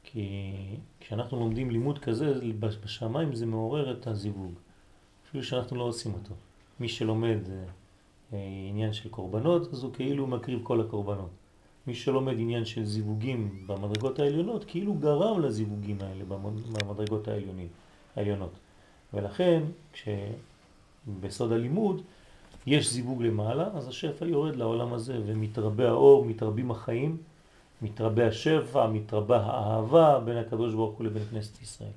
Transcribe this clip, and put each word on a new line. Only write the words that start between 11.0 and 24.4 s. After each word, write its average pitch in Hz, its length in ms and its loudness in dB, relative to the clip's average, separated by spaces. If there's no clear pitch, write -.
מי 123 80 -6
שלומד 131 440 0
עניין 117 260 0
של 110 200 -4
זיווגים 107 840 -2
במדרגות 104 520 -2
העליונות, 160 460 0
כאילו 196 300 -2
גרם 156 460 2
לזיווגים 104 600 -2
האלה 95 240 -8
במד-, 101 420 -8
במדרגות 104 600 -4
העליונים, 95 400 -6
העליונות. 98 360 -2
ולכן, 160 480 2
כשבסוד 104 1600 -8
הלימוד 156 500 0
יש 127 260 4
זיווג 123 300 -4
למעלה, 117 520 2
אז 131 140 -6
השפע 147 380 -6
יורד 147 300 0